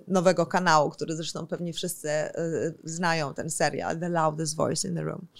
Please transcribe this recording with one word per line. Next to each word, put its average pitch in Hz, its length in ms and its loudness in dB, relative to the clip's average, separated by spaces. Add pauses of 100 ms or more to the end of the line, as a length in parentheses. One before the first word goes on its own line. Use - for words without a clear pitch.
nowego 180 380 4
kanału, 160 440 4
który 156 260 -6
zresztą 165 320 -8
pewnie 175 260 -6
wszyscy, 170 360 -6
e, 151 220 0 (520)
znają 165 500 0
ten - 160 -4
serial, 160 500 0
The 175 100 -2
Loudest 160 460 0
Voice 151 320 0
in 175 80 -4
the 156 60 -4
Room. - 260 -6 (120)